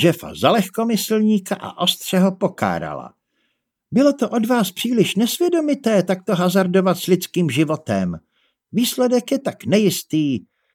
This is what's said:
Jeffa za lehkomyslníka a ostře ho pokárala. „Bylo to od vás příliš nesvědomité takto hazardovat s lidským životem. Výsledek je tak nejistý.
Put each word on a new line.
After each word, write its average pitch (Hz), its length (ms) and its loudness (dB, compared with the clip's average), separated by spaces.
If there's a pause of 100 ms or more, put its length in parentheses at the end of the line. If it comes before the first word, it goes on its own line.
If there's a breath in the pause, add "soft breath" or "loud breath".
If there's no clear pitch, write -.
Jeffa - 320 0
za 131 160 2
lehkomyslníka 214 1040 0
a - 280 -10
ostře - 360 -2
ho 190 180 4
pokárala. 80 760 -4 (760)
„Bylo 277 220 4
to 247 160 -2
od 220 180 -2
vás 233 260 0
příliš 233 440 0
nesvědomité 277 880 0
takto 185 320 -4
hazardovat 180 640 2
s - 80 -8
lidským 180 440 0
životem. 117 680 -2 (540)
Výsledek 247 600 0
je 269 60 0
tak - 280 -8
nejistý. 156 760 0 (340)